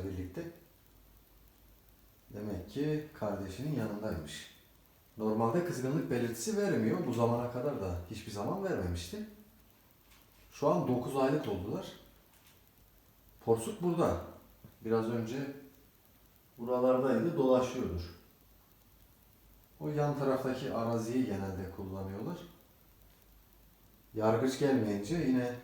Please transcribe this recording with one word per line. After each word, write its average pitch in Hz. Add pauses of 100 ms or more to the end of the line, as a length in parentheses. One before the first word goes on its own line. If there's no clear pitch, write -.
birlikte. 95 (1800)
Demek 104
ki 151
kardeşinin 104
yanındaymış. 101 (580)
Normalde 110
kızgınlık 131
belirtisi 120
vermiyor. 165
Bu 117
zamana 120
kadar 120
da 87 (140)
hiçbir 110
zaman 190
vermemişti. 92 (1300)
Şu -
an 156
dokuz 127
aylık 143
oldular. 101 (1600)
Porsuk -
burada. 165 (640)
Biraz 113
önce 120 (1000)
buralardaydı, 127
dolaşıyordur. 123 (1800)
O 156
yan 147
taraftaki 131
araziyi 117
genelde 95
kullanıyorlar. 98 (1800)
Yargıç 117
gelmeyince 113
yine 127 (120)